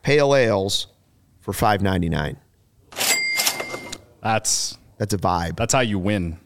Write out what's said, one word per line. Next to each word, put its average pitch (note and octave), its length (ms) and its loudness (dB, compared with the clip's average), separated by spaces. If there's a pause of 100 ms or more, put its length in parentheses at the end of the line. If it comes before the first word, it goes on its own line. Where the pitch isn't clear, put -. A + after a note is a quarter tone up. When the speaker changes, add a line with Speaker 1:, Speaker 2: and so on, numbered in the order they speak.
Speaker 1:
Pale C#3+ 340 4
Ales G#2 520 2 (540)
for - 120 -8
five G#2+ 280 2
ninety-nine. E2 560 0 (1800)
Speaker 2:
That's, - 560 -2 (200)
Speaker 1:
That's G#2 160 -2
a G2+ 40 -2
vibe. E2+ 380 0
Speaker 2:
that's A2+ 180 0
how C#3 60 4
you G#2+ 200 0
win. F2+ 460 -2